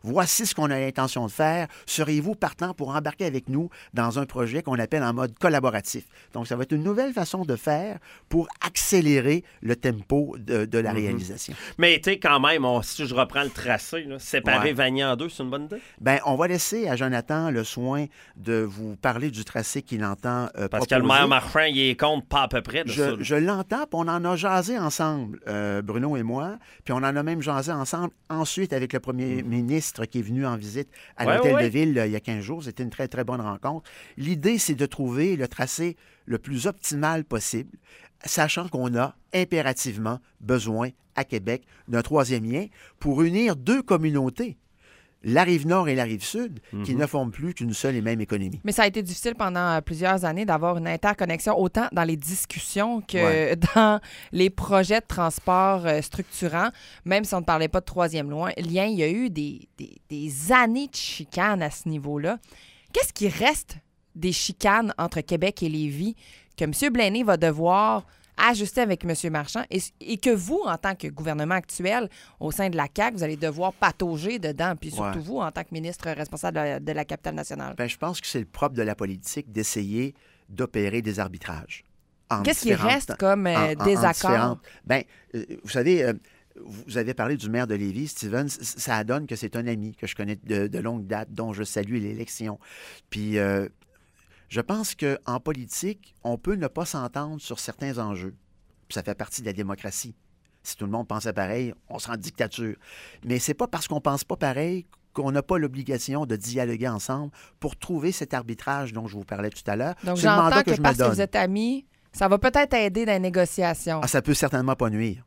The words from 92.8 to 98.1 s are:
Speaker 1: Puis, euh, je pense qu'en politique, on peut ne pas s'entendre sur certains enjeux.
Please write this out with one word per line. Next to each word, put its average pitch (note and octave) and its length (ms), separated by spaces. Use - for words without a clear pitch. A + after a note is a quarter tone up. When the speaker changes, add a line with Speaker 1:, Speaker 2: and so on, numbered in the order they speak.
Speaker 1:
Puis, G#2+ 260
euh, G2 300
je A#2 120
pense G#3+ 320
qu'en C3 460
politique, D#3 720
on A#2+ 140
peut F#3 160
ne E3+ 140
pas E3 180
s'entendre D3 560
sur - 180
certains C3+ 380
enjeux. G2 380